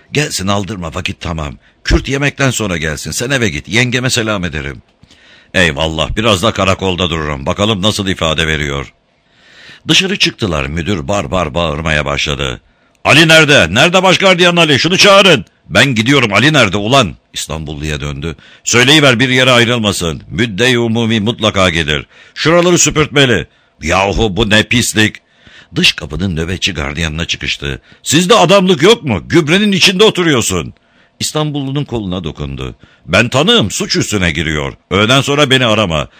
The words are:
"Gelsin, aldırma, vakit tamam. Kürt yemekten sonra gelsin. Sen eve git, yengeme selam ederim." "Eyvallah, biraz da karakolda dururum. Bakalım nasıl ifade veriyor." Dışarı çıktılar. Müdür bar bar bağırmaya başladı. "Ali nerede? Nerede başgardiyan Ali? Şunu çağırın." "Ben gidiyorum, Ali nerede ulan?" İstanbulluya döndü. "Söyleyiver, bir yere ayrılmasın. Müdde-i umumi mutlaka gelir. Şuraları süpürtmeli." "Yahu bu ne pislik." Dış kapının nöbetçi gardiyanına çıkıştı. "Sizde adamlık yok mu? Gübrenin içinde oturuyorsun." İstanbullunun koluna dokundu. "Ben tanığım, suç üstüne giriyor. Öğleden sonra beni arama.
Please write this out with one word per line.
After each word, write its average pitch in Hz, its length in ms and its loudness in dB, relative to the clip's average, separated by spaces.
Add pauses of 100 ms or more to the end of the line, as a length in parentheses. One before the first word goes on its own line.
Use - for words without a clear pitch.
(120)
"Gelsin, 147 360 -4
aldırma, 98 460 -4
vakit 90 260 -8
tamam. 78 380 -8 (260)
Kürt - 260 0
yemekten 139 420 -2
sonra 98 260 -4
gelsin. 76 340 -6
Sen 123 180 -6
eve 120 200 0
git, 71 180 -8
yengeme 123 420 -2
selam 107 340 -2
ederim." 73 380 -8 (720)
"Eyvallah, 80 600 0
biraz 104 280 0
da 110 80 2
karakolda 92 580 -4
dururum. 76 360 -6
Bakalım 101 360 -2
nasıl 101 260 -2
ifade 80 400 -2
veriyor." 71 460 -4 (960)
Dışarı 190 300 0
çıktılar. 82 480 -2
Müdür 78 420 -4
bar 95 240 -2
bar 82 220 -2
bağırmaya 78 520 -2
başladı. 69 560 -4 (420)
"Ali 147 240 4
nerede? 143 460 4
Nerede 175 300 2
başgardiyan 180 520 2
Ali? 156 240 2
Şunu 165 180 0
çağırın." 196 480 6 (240)
"Ben 117 260 2
gidiyorum, 117 380 2
Ali 127 200 4
nerede 107 240 2
ulan?" 107 380 0 (180)
İstanbulluya 76 680 -8
döndü. 73 340 -8 (280)
"Söyleyiver, 131 560 4
bir 127 100 2
yere 127 220 2
ayrılmasın. 107 800 0
Müdde-i 117 480 0
umumi 117 420 0
mutlaka 101 500 0
gelir. 76 360 -2 (300)
Şuraları 170 420 2
süpürtmeli." 131 680 0 (340)
"Yahu 95 560 0
bu 110 120 0
ne 107 140 4
pislik." 107 520 0 (600)
Dış 175 180 0
kapının 78 420 -6
nöbetçi 82 380 -4
gardiyanına 76 520 -4
çıkıştı. 69 560 -8 (220)
"Sizde 180 320 2
adamlık 185 460 4
yok 214 220 4
mu? 101 220 -2
Gübrenin 175 460 2
içinde 185 320 2
oturuyorsun." 143 720 0 (460)
İstanbullunun 143 640 -4
koluna 95 380 -6
dokundu. 67 520 -8 (300)
"Ben 104 240 2
tanığım, 156 420 2
suç - 240 -4
üstüne 92 360 0
giriyor. 76 420 -4 (180)
Öğleden 110 300 2
sonra 143 280 0
beni 131 160 2
arama. 95 420 0 (120)